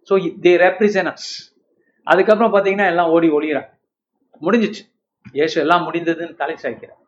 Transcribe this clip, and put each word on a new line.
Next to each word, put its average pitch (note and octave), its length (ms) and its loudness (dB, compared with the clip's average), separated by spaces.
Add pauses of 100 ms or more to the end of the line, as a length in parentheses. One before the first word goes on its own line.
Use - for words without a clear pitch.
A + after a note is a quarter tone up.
So, G3 180 0
they F3 380 0
represent F#3 500 2
us. - 460 -14 (500)
அதுக்கப்புறம் G3+ 500 4
பாத்தீங்கன்னா, G3 340 0
எல்லாம் E3+ 220 0
ஓடி E3 200 4
ஒளியறாங்க. D3 400 -2 (720)
முடிஞ்சிச்சு. G3+ 380 0 (520)
இயேசு D#3 300 -2
எல்லாம் E3 300 0
முடிந்ததுன்னு E3 420 -6
தலை D#3 280 -8
சாய்க்கிறார். - 360 -12 (100)